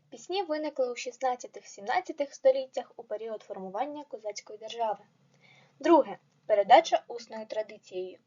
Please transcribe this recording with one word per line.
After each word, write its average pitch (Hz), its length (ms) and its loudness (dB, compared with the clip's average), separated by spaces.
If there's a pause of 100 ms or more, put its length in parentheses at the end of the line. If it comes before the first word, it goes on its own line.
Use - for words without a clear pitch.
Пісні 370 340 -6
виникли 302 480 -4
у 240 40 -8
шістнадцятих-сімнадцятих 247 1400 -6
століттях 262 640 0
у 233 80 -16
період 214 400 -10
формування 196 600 -8
козацької 208 560 -14
держави. 220 460 -6 (760)
Друге. 294 380 6 (280)
Передача 220 600 6
усною 233 380 -14
традицією. 208 800 -10